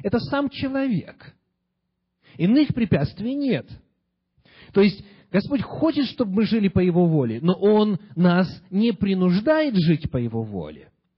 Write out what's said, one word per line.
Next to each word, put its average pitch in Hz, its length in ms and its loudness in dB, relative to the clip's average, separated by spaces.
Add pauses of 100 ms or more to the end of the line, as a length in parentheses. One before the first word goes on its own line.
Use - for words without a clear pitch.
это 208 160 -2
сам 277 320 -4
человек. 269 880 -6 (1000)
Иных 240 380 2
препятствий 208 600 -2
нет. 269 340 -2 (1040)
То 196 80 4
есть 202 240 2 (260)
Господь 208 320 -2
хочет, 294 440 -2
чтобы 208 260 -4
мы 208 140 2
жили 214 200 0
по 185 140 0
Его 175 260 4
воле, 131 340 0
но 170 120 2
Он 214 480 2 (160)
нас 180 320 2 (220)
не 214 220 0
принуждает 202 840 0
жить 165 340 2
по - 60 -4
Его 113 260 -4
воле. 78 480 -10 (280)